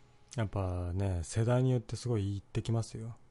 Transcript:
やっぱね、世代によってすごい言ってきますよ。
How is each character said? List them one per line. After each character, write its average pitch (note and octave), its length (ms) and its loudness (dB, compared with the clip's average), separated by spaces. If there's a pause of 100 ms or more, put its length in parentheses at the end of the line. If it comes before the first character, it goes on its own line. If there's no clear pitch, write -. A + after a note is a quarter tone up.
(360)
や A2+ 80 0
っ G2 40 -4
ぱ F2+ 440 -2
ね、 F#2+ 300 0
世 A2+ 240 0
代 B2 160 6
に C3 80 4
よ B2 80 4
っ - 20 2
て - 160 -8
す - 120 -6
ご A#2 100 2
い G2+ 120 0
言 G2 100 -4
っ - 20 -20
て - 180 -4
き A2+ 120 -2
ま A#2 100 2
す - 160 -8
よ。 A2+ 180 -10 (140)